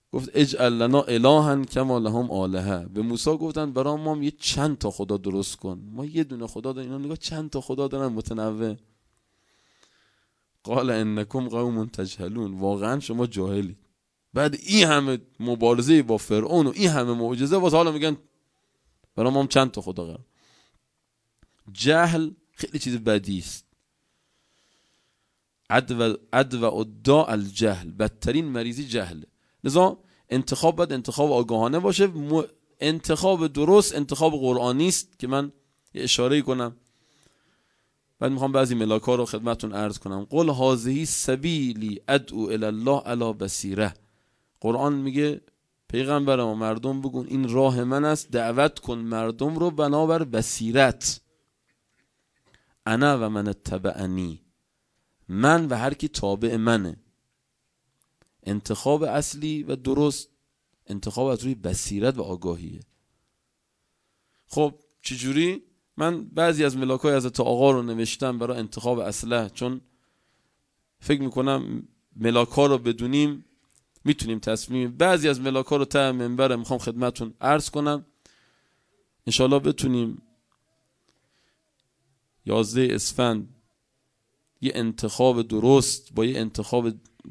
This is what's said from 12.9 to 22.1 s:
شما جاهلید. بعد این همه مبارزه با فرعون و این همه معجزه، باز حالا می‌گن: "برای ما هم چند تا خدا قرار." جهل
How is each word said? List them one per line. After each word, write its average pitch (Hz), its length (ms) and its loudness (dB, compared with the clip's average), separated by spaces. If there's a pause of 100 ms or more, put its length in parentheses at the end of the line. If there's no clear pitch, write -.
شما 120 260 -4
جاهلید. 98 500 -4 (580)
بعد 147 200 0
این 196 320 4
همه 139 320 2 (220)
مبارزه 120 600 4
با 113 140 2
فرعون 123 500 2
و 127 80 0
این 196 140 2
همه 123 240 2
معجزه، 123 460 0
باز 175 160 4
حالا 165 180 4
می‌گن: 151 240 -2 (1000)
"برای 123 160 2
ما 139 80 2
هم 139 60 0
چند 131 240 2
تا 104 100 -10
خدا 90 240 -10
قرار." 82 200 -14 (1500)
جهل 160 580 2 (220)